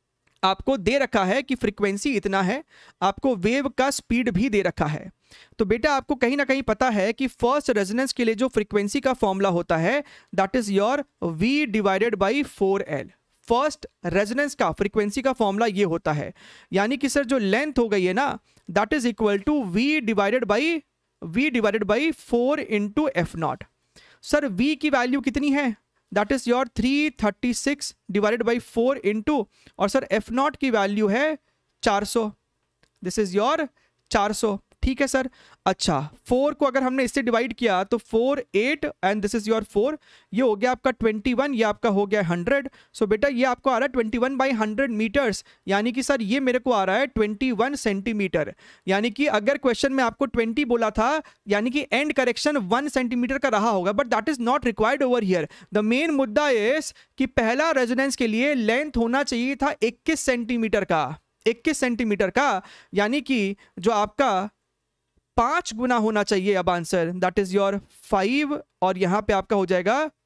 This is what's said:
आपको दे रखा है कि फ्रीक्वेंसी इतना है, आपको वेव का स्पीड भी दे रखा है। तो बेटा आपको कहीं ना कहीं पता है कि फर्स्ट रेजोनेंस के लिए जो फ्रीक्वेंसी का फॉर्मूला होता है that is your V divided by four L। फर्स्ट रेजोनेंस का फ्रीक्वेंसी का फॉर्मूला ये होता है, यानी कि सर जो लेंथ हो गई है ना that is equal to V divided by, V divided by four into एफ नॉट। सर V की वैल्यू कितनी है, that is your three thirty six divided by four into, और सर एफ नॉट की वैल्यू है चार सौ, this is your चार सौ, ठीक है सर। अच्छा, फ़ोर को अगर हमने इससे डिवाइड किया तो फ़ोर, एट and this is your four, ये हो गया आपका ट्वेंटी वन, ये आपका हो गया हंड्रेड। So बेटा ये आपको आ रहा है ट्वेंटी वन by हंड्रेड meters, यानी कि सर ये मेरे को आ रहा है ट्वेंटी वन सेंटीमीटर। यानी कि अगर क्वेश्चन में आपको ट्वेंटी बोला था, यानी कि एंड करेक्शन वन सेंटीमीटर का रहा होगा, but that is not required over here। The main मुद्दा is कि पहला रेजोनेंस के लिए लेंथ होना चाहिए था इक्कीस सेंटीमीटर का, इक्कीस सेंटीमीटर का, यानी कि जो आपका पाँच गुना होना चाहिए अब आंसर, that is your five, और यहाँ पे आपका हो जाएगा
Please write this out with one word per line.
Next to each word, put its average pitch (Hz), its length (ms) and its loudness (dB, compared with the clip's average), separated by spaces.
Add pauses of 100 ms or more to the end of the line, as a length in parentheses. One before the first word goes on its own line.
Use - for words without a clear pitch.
(420)
आपको 196 340 2
दे 214 220 2
रखा 240 260 2
है 220 180 2
कि 269 120 -4
फ्रीक्वेंसी 202 640 -2
इतना 196 260 0
है, 196 200 -2 (400)
आपको 196 340 0
वेव 240 320 0
का 262 220 0
स्पीड 240 400 -2
भी 202 180 0
दे 202 140 0
रखा 175 240 -2
है। 151 240 -6 (480)
तो 220 60 2
बेटा 233 300 2
आपको 269 200 -2
कहीं 247 220 0
ना 285 80 0
कहीं 269 180 0
पता 233 280 0
है 208 220 0
कि 262 140 -4
फर्स्ट 262 440 0
रेजोनेंस 214 420 0
के 247 120 -2
लिए 226 100 2
जो 247 140 0
फ्रीक्वेंसी 208 520 -2
का 262 120 2
फॉर्मूला 196 360 0
होता 175 280 0
है 214 260 2 (340)
that 196 200 2
is 214 140 -2
your 202 260 2 (380)
V 190 160 0 (240)
divided 208 480 2
by 196 100 2 (160)
four 196 300 0 (160)
L। 131 120 -6 (420)
फर्स्ट 277 380 0 (200)
रेजोनेंस 214 480 0
का 185 180 0
फ्रीक्वेंसी 208 500 -2
का 262 100 2
फॉर्मूला 214 340 0
ये 202 180 0
होता 165 280 0
है, 151 200 -6 (400)
यानी 208 240 2
कि 269 120 -2
सर 285 160 0
जो 262 140 0
लेंथ 233 400 0
हो 233 100 4
गई 196 160 0
है 185 80 2
ना 262 260 -2 (300)
that 214 300 0
is 240 140 0
equal 202 360 0
to 302 60 4 (220)
V 294 320 2
divided 214 420 0
by, 226 140 0 (580)
V 220 360 -2
divided 208 340 0
by 233 80 2 (240)
four 254 340 0 (120)
into 208 460 0
एफ 170 200 -2
नॉट। 147 280 -4 (580)
सर 294 280 -4
V 247 260 -2
की 302 140 -4
वैल्यू 254 300 -2
कितनी 277 300 -2
है, 269 260 -2 (360)
that 208 200 0
is 262 140 -2
your 247 240 2
three 277 400 0 (100)
thirty - 380 -2
six - 360 -4 (180)
divided 214 360 0
by 233 160 2
four 254 320 0 (100)
into, 220 380 0 (340)
और 196 100 2
सर 262 240 0
एफ 208 180 0
नॉट 262 260 0
की 269 140 -2
वैल्यू 208 380 2
है 277 300 0 (440)
चार 202 220 2
सौ, 214 260 -2 (720)
this 185 220 -2
is 180 120 -4
your 285 300 0 (440)
चार 208 220 2
सौ, 202 260 -2 (240)
ठीक 254 180 0
है 277 60 2
सर। 262 220 0 (380)
अच्छा, 180 320 0 (280)
फ़ोर 277 280 2
को 285 120 0
अगर 262 160 0
हमने 254 220 0
इससे 277 180 -2
डिवाइड 233 320 0
किया 196 300 2
तो 233 140 0
फ़ोर, 240 440 0 (120)
एट 262 300 0 (200)
and 202 200 0
this 208 120 -2
is 208 120 -4
your 220 180 2
four, 262 300 0 (360)
ये 214 100 0
हो 233 140 4
गया 240 140 0
आपका 254 200 -2
ट्वेंटी 220 440 -2
वन, 269 200 0
ये 220 80 2
आपका 214 260 0
हो 202 180 2
गया 202 160 0
हंड्रेड। 175 460 -2 (260)
So 220 140 0
बेटा 214 200 2
ये 254 160 0
आपको 254 260 0
आ 247 80 4
रहा 254 60 0
है 269 80 -4
ट्वेंटी 233 260 0
वन 262 200 0
by 269 160 2
हंड्रेड 214 380 0
meters, 220 500 0 (260)
यानी 208 240 2
कि 254 100 -2
सर 262 200 0
ये 226 180 0
मेरे 254 180 2
को 247 140 0
आ 202 120 4
रहा 190 120 2
है 269 100 0
ट्वेंटी 214 460 -2
वन 247 220 0
सेंटीमीटर। 196 800 -2 (340)
यानी 202 220 2
कि 277 180 -2
अगर 214 300 -2
क्वेश्चन 262 340 0
में 269 120 0
आपको 233 220 -2
ट्वेंटी 233 380 -2
बोला 233 260 0
था, 269 320 0 (260)
यानी 208 220 0
कि 277 220 -4
एंड 294 200 0
करेक्शन 269 440 0
वन 240 320 -2
सेंटीमीटर 247 500 -2
का 277 100 0
रहा 220 220 2
होगा, 196 220 0
but 247 160 0
that 226 200 -2
is 277 120 -2
not 240 240 0
required 240 380 0
over 247 220 2
here। 175 220 2 (280)
The 214 160 2
main 294 200 2
मुद्दा 277 400 0
is 247 420 0 (260)
कि 262 80 0
पहला 254 460 0
रेजोनेंस 254 440 0
के 247 100 0
लिए 247 280 0
लेंथ 247 420 0
होना 233 260 2
चाहिए 254 340 -2
था 277 260 -2
इक्कीस 240 380 -2
सेंटीमीटर 226 640 0
का, 156 200 0 (420)
इक्कीस 233 320 0
सेंटीमीटर 214 520 0
का, 240 320 2 (320)
यानी 214 260 0
कि 208 360 -2 (220)
जो 190 120 0
आपका 208 600 0 (840)
पाँच 277 380 0
गुना 247 220 0
होना 214 260 2
चाहिए 202 320 0
अब 180 160 0
आंसर, 170 420 0
that 185 260 -2
is 190 140 0
your 196 180 2 (380)
five, 254 440 0 (300)
और 185 160 0
यहाँ 190 240 2
पे 208 100 -2
आपका 190 240 0
हो 190 100 2
जाएगा 208 440 0 (160)